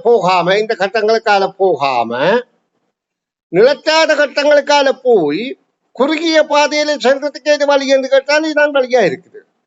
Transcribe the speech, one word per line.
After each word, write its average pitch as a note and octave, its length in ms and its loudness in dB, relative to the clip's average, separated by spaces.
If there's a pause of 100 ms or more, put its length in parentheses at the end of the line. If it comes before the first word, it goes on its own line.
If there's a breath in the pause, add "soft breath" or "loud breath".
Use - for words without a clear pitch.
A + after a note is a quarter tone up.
போகாம, F#3 560 2
இந்த A3 180 -4
கட்டங்களுக்கால G#3 760 -2
போகாம, C3+ 580 -2 (1400)
நிலச்சாத D#4 640 2
கட்டங்களுக்கால C#4+ 720 0 (120)
போய் F#3 420 0 (520)
குறுகிய D#4 480 0
பாதையில D4 560 0
செல்றதுக்கு C#4+ 540 -2
எது D4 120 0
வழி C#4 220 0
என்று C4+ 220 0
கேட்டால், D4 440 0
இதான் D4 240 0
வழியா B3 260 0
இருக்குது. B2+ 380 -6 (260)